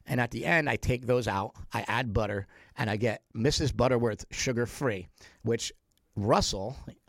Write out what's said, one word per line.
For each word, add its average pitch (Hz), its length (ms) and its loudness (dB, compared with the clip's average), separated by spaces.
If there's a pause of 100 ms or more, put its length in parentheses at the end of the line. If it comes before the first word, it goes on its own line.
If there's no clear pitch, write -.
And - 140 0
at 120 120 0
the 113 140 -6
end, 160 240 4
I 117 60 2
take 127 300 0
those 120 240 2
out, 98 260 0 (160)
I 110 160 -2
add 117 260 0
butter, 104 340 0 (300)
and 120 120 0
I 107 80 0
get 107 240 0 (120)
Missus 127 380 2
Butterworth 120 600 2
sugar-free, 117 760 -2 (360)
which 113 280 0 (460)
Russell, 110 580 0 (340)